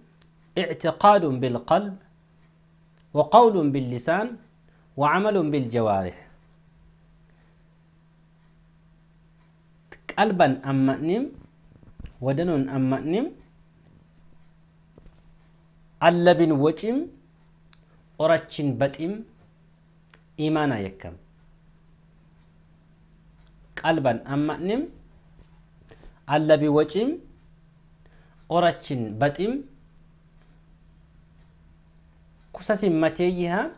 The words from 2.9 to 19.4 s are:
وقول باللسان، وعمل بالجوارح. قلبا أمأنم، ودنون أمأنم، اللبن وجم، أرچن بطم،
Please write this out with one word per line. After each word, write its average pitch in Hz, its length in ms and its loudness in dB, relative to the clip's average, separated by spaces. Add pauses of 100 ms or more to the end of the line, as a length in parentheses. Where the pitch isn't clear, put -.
وقول 165 560 6
باللسان، 143 680 -4 (600)
وعمل 165 540 0
بالجوارح. 113 760 -2 (4000)
قلبا 170 520 2
أمأنم، 139 600 0 (880)
ودنون 139 480 -2
أمأنم، 135 640 -2 (2750)
اللبن 170 500 4
وجم، 180 540 0 (1160)
أرچن 156 560 -2
بطم، 160 440 -4 (1160)